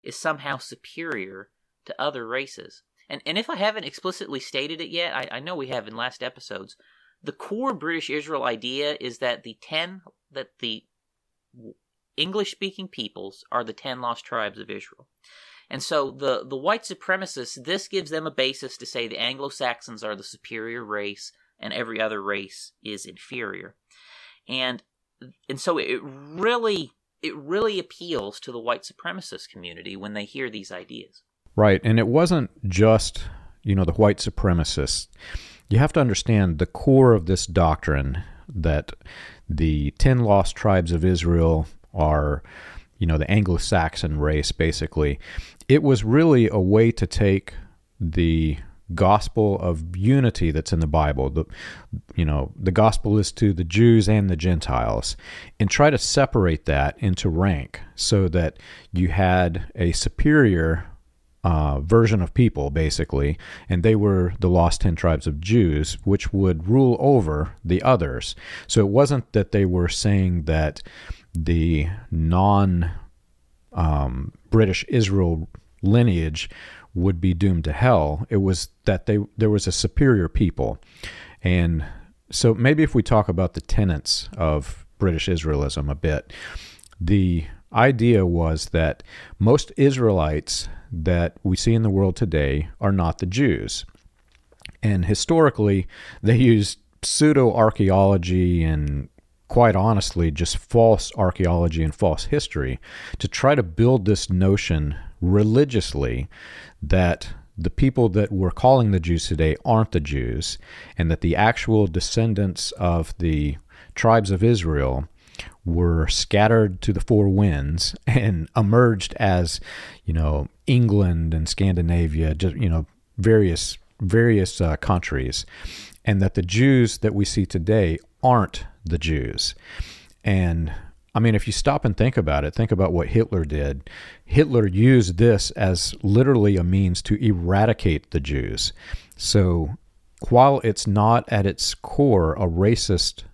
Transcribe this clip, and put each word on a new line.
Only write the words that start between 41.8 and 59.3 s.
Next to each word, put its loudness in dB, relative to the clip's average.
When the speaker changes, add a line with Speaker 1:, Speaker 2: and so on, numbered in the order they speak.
Speaker 2:
are, -2
you 0
know, 2
the -2
Anglo-Saxon 0
race, -2
basically. -2
It 4
was 2
really 4
a -2
way 4
to -4
take 0
the 0
gospel 2
of -4
unity 2
that's -4
in 0
the 0
Bible, 0
the, -2
you 0
know, -2
the -4
gospel 2
is -2
to 0
the -2
Jews 4
and 2
the 0
Gentiles, -2
and 0
try 4
to 0
separate 0
that 0
into -2
rank -2
so 0
that -2
you 0
had 0